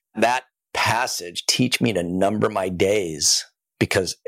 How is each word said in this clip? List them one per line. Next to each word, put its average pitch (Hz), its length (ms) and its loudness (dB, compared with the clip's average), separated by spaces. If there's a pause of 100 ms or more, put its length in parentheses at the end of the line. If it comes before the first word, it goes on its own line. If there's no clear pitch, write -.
(160)
that 120 300 2 (280)
passage, 110 720 -4
"Teach - 340 0
me 120 140 2
to 90 80 0
number 98 480 0
my 98 200 -2
days," 92 760 0 (340)
because 98 380 0 (100)